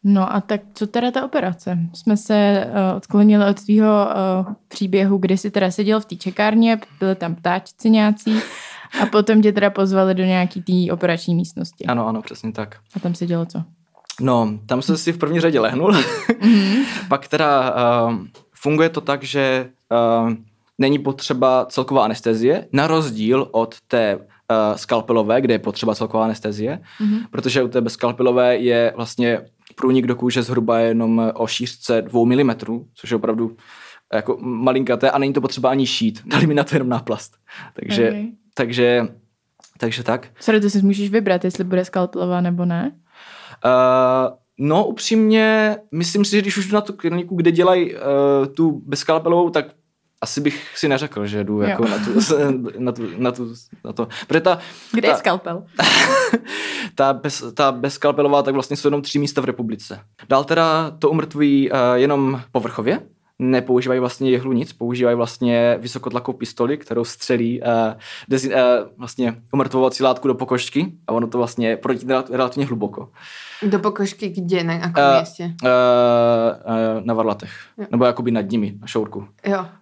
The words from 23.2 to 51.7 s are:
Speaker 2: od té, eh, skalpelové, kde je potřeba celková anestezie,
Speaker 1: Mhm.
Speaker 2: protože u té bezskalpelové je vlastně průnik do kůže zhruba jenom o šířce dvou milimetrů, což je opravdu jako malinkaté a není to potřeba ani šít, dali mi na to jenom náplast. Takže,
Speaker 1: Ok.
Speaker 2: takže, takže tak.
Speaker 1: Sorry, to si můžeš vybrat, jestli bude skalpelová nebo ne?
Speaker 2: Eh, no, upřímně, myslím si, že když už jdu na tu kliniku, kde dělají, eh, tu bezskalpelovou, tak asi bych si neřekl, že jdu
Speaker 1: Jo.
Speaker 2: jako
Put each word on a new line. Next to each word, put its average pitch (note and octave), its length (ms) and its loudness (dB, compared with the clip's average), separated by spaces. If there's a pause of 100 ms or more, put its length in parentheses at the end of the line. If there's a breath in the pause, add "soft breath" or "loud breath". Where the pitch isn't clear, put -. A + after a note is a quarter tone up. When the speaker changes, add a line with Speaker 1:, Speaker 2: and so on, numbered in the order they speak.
Speaker 2:
od A2+ 220 -2 (140)
té, A2 300 0 (340 soft breath)
eh, G#2+ 260 2
skalpelové, A2+ 640 0
kde A#2+ 140 2
je G#2 40 0
potřeba G#2+ 360 -4
celková A2 300 -2
anestezie, A2 560 -6 (200 loud breath)
Speaker 1:
Mhm. G#3+ 180 0 (120)
Speaker 2:
protože B2+ 320 -2
u A#2+ 60 0
té B2 120 0
bezskalpelové B2 760 2
je A#2 400 2
vlastně A#2 440 -2 (340)
průnik B2+ 320 2
do A#2+ 100 0
kůže B2 260 -2
zhruba A2+ 360 0
jenom A2+ 560 2
o A2+ 120 -2
šířce A#2 560 -2
dvou A#2 240 2
milimetrů, A#2+ 680 0
což - 160 -14
je A#2+ 60 0
opravdu A2+ 400 -2 (580 loud breath)
jako A2 260 -2
malinkaté B2+ 680 0
a C#3 80 0
není C#3 140 0
to C#3+ 80 0
potřeba B2+ 300 -2
ani C3+ 160 0
šít, A2 400 -2
dali C#3 200 2
mi D3+ 80 2
na C#3+ 100 2
to - 100 -6
jenom C3 140 0
náplast. A#2 440 -6 (420 loud breath)
Takže, A#2 360 0
Speaker 1:
Ok. G#3 60 -4 (380)
Speaker 2:
takže, A#2+ 540 2 (680)
takže A#2 240 -4
tak. A#2 260 -4 (120)
Speaker 1:
Sorry, A3 200 2
to G3+ 100 2
si G3+ 120 2
můžeš G3+ 280 2
vybrat, G3 340 0
jestli F#3 200 -2
bude F3+ 200 0
skalpelová F3+ 560 -4
nebo F3 240 -2
ne? F3+ 280 -2 (720 loud breath)
Speaker 2:
Eh, B2+ 640 4 (280)
no, D#3 280 2
upřímně, A3 880 2 (160)
myslím E3+ 320 0
si, G3+ 60 -2
že G3+ 120 2
když G3 140 -2
už F#3+ 120 -4
jdu G3+ 60 -2
na G#3 60 4
tu G#3 120 -10
kliniku, F3 440 -4
kde E3+ 160 4
dělají, F3 440 4
eh, - 40 -12 (460)
tu D3+ 400 0
bezskalpelovou, E3 640 0
tak D3 160 -2 (560)
asi C3+ 180 -6
bych - 380 -4
si D#3 100 -2
neřekl, C3 380 -2
že G#2 180 -4
jdu G#2 180 -4
Speaker 1:
Jo. G2+ 60 0
Speaker 2:
jako A2+ 200 0